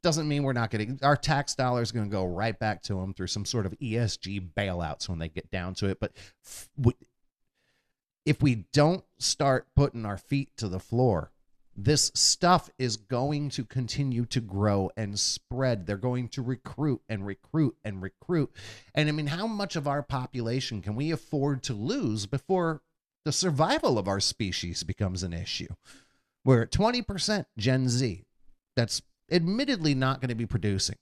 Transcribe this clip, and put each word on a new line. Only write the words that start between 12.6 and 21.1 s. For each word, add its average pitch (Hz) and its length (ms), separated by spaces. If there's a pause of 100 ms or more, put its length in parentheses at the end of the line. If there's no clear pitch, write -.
is 120 180
going 139 540
to 135 120
continue 123 640
to 120 160
grow 98 560
and 104 240
spread. 123 680
They're 101 120
going 123 320
to - 100
recruit 131 680
and 101 200
recruit 135 580
and 98 160
recruit. 139 500 (440)
And 151 160
I - 20
mean, 151 140
how 175 200
much 208 300
of 143 100
our 143 160
population 127 800
can 104 160
we 147 140